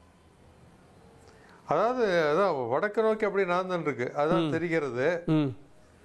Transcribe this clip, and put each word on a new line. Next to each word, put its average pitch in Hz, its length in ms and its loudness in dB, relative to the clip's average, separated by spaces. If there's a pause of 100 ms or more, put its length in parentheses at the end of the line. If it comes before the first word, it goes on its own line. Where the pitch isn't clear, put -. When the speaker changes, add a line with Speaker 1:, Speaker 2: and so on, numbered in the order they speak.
(1700)
Speaker 1:
அதாவது, 180 680 2
அதான் 156 340 0
வடக்கு 202 320 0
நோக்கி 220 240 2
அப்படியே 190 280 0
நாந்தன் 185 280 -2
இருக்கு, 127 340 -4
அதான் 160 320 2
Speaker 2:
ம். 147 40 -2
Speaker 1:
தெரிகிறது 160 720 -2
Speaker 2:
ம். 151 300 2 (500)